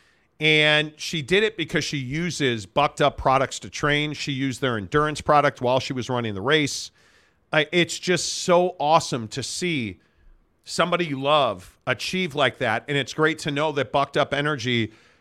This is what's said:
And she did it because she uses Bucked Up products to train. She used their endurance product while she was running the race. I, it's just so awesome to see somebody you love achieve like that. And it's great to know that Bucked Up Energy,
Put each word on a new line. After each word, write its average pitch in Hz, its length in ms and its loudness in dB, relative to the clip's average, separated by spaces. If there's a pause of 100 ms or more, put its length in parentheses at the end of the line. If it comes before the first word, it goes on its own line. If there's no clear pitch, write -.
(400)
And 151 560 2
she - 240 -6
did 175 220 2
it 214 160 -2
because 156 260 -2
she 151 140 -6
uses 131 680 -2
Bucked - 380 0
Up 139 160 2
products 131 400 2
to 107 100 -14
train. 147 460 -2
She - 180 -6
used 131 300 -4
their 123 160 0
endurance 147 420 0
product 143 400 4
while 127 200 2
she - 120 -6
was 127 160 -4
running 117 260 -2
the 95 60 -8
race. 143 500 0 (600)
I, 156 200 2
it's 170 260 2
just - 340 -2
so 180 460 2
awesome 147 500 0
to 135 140 -8
see 135 580 -6 (640)
somebody 175 400 0
you 139 160 -6
love 135 680 0
achieve 156 480 -2
like 135 240 2
that. 120 300 -2
And 147 80 -2
it's 135 160 -4
great 156 280 0
to 160 100 -4
know 147 220 -2
that 139 200 -2
Bucked 143 240 0
Up 139 160 2
Energy, 127 600 0 (280)